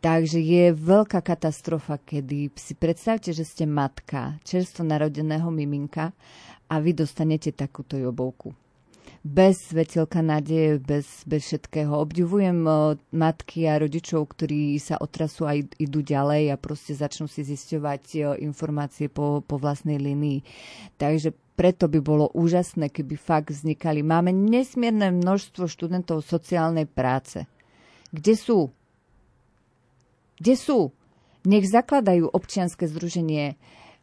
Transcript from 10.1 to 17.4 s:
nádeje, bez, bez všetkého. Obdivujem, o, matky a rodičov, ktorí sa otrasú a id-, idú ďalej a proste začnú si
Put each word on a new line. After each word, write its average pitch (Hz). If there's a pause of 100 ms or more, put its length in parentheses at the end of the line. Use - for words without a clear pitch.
nádeje, 151
bez, 143 (160)
bez 151
všetkého. 151
Obdivujem, 175
o, 156 (400)
matky 160
a 151
rodičov, 156
ktorí 147
sa -
otrasú 156
a 147
id-, 143
idú 147
ďalej 143
a 139
proste 147
začnú 147
si 151